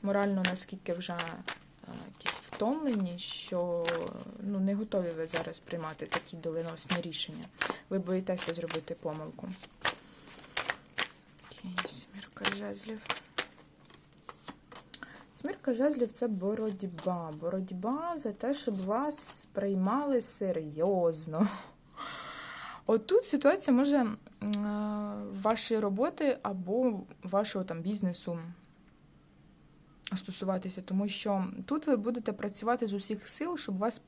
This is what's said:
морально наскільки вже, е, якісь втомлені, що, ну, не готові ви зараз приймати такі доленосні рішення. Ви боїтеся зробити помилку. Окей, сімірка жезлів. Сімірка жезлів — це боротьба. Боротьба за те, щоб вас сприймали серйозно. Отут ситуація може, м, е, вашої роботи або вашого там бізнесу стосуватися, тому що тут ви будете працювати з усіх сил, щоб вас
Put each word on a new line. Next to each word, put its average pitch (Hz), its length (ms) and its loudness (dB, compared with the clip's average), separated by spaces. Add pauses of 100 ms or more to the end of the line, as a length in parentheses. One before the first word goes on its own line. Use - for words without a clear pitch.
морально 202 480 4
наскільки 185 420 -4
вже, 180 200 -4
е, - 800 -8 (260)
якісь - 220 -4
втомлені, 214 800 0
що, 175 680 -2 (540)
ну, 196 200 -2
не 190 140 4
готові 202 360 0
ви 160 160 -4
зараз 165 320 -2
приймати 156 480 -6
такі - 300 -4
доленосні 165 640 -4
рішення. 160 440 -6 (460)
Ви 190 80 2
боїтеся 185 560 0
зробити 165 400 -4
помилку. 156 540 -8 (2000)
Окей, 185 260 -8 (120)
сімірка - 560 -14 (120)
жезлів. 208 440 -8 (2500)
Сімірка 285 340 -2
жезлів — 247 380 2
це 247 160 0
боротьба. 190 1120 -2
Боротьба 196 760 -2
за 262 160 -4
те, 240 220 0
щоб 202 300 -2
вас 269 340 0
сприймали 202 1000 2
серйозно. 165 1300 2 (1400)
Отут 226 380 6
ситуація 285 520 6
може, 285 200 8
м, 220 200 4 (260)
е, 202 60 0 (960)
вашої 220 380 4
роботи 247 640 4
або 202 580 2 (220)
вашого 196 420 2
там 165 160 -4
бізнесу 180 580 0 (1800)
стосуватися, 185 680 -4
тому 190 260 2
що 202 360 2 (220)
тут 302 200 0
ви 277 100 8
будете 226 360 0
працювати 214 540 0
з 196 60 0
усіх 202 360 -4
сил, 330 280 -4
щоб 190 220 -4
вас 220 300 0